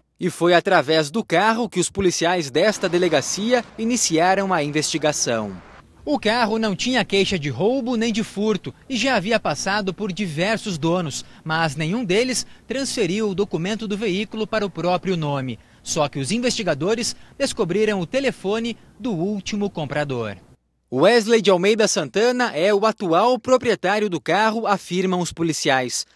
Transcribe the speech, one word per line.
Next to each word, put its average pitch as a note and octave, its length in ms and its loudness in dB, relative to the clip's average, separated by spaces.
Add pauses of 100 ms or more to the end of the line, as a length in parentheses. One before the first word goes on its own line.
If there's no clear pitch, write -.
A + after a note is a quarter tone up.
(180)
E F3+ 120 -2
foi E3+ 240 2
através D#3+ 580 4
do G#3+ 140 -2
carro A3 420 2
que F3+ 140 -2
os - 80 -2
policiais F3 600 0
desta F#3+ 380 2
delegacia F3+ 760 0 (120)
iniciaram F#3+ 760 2
a D#3+ 100 2
investigação. C#3+ 880 -2 (520)
O C#4+ 140 0
carro A3 400 0
não A3 180 -2
tinha B3 300 0
queixa G3 320 0
de C#3+ 140 -4
roubo A#3 440 0
nem A3+ 160 0
de G#3+ 120 0
furto G#3 500 -2 (160)
e C4+ 80 -4
já B3+ 180 0
havia G#3+ 240 0
passado F#3+ 540 -2
por G3+ 180 -6
diversos F#3 640 -2
donos, E3 480 -2 (200)
mas D#3+ 320 0
nenhum E3 280 -2
deles A3 400 0 (240)
transferiu A3 600 -2
o F#3+ 60 -4
documento G3 520 -4
do G3+ 80 -4
veículo G#3 520 -4
para G#3+ 180 -2
o G3 40 -4
próprio F3 460 -2
nome. C#3 440 -4 (240)
Só D3 260 0
que - 80 -12
os C3+ 140 -4
investigadores A3 840 -2 (220)
descobriram G#3+ 640 0
o E3+ 80 -4
telefone A3+ 680 -2 (240)
do A3+ 120 -4
último G3+ 580 -4
comprador. C3+ 680 -4 (540)
Wesley A3 480 6
de G3 120 4
Almeida G3+ 360 4
Santana A3+ 680 0
é F3+ 180 2
o G3 100 2
atual G#3+ 540 2
proprietário G#3+ 720 2
do E3+ 100 -2
carro, G#3+ 460 2
afirmam F#3 540 0
os E3+ 120 -4
policiais. C#3 840 0